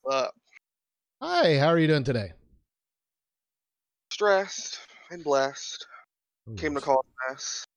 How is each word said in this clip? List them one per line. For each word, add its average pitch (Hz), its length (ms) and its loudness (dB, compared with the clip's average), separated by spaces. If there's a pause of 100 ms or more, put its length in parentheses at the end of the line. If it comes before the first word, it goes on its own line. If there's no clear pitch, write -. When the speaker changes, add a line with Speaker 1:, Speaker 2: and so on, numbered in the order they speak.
Speaker 1:
What's 262 140 -2 (120)
up? - 60 -12 (880)
Speaker 2:
Hi, 294 360 4
how 147 100 4
are 170 100 4
you 160 100 4
doing 147 160 2
today? 110 280 -4 (1800)
Speaker 1:
Stressed 196 680 0 (320)
and 170 140 -14
blessed. 139 640 -2 (640)
Speaker 2:
Ooh. 110 60 -12
Speaker 1:
Came 147 200 -4
to 139 60 -4
call 135 240 2 (240)
a 131 40 -6
mess. - 320 -10 (120)